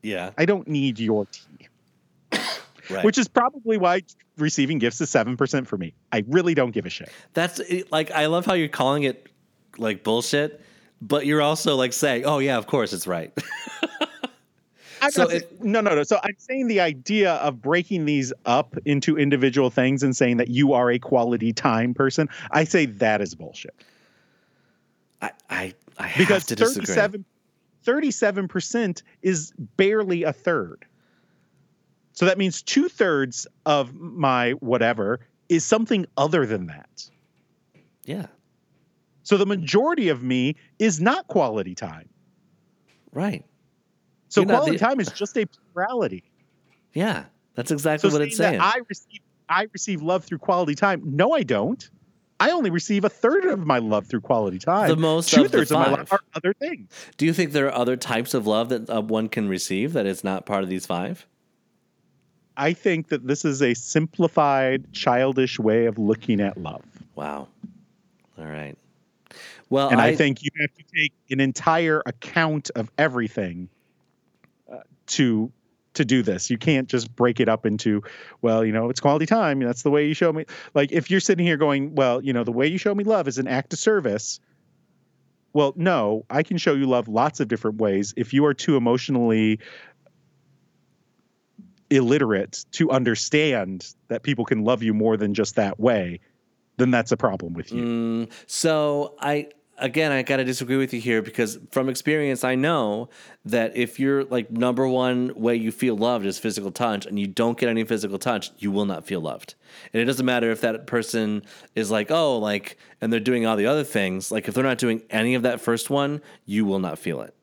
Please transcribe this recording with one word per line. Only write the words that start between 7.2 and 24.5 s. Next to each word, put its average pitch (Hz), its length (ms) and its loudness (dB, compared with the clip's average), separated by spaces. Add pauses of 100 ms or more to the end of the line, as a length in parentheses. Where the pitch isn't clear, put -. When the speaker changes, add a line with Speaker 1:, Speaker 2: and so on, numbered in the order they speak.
Speaker 1:
That's 165 260 -2
it, 180 320 -4
like, 156 200 0
I 151 160 2
love 170 180 0
how 202 80 2
you're 165 160 2
calling 139 340 2
it, - 240 -2 (500)
like, 107 260 -4
bullshit, 143 580 0 (400)
but 139 240 0
you're 151 160 2
also, 151 340 2
like, 127 160 2
saying, 127 340 0
"Oh, 147 140 2
yeah, 135 180 0
of 107 80 -4
course 113 280 0
it's 90 120 -8
right." 87 320 -6
<laughs> - 1600 -10
Speaker 2:
I'm 285 100 2
Speaker 1:
So 180 120 2
Speaker 2:
not 170 100 2
Speaker 1:
it 170 160 0
Speaker 2:
saying, 208 220 -6
no, 220 100 2
no, 196 140 2
no. 147 80 2
So 208 200 2
I'm 202 140 -6
saying 262 320 -4
the 208 100 2
idea 175 540 2
of 135 280 -2
breaking 170 440 0
these 139 260 0 (140)
up 131 300 0 (100)
into 147 320 2
individual 135 520 4
things 131 320 2
and 135 140 2
saying 120 220 4
that 120 100 2
you 139 260 4
are 123 160 4
a 120 80 2
quality 117 560 0
time 120 400 0
person, 139 360 0 (220)
I 156 120 2
say 156 220 4
that 107 360 2
is 82 140 -6
bullshit. - 400 -18 (1500)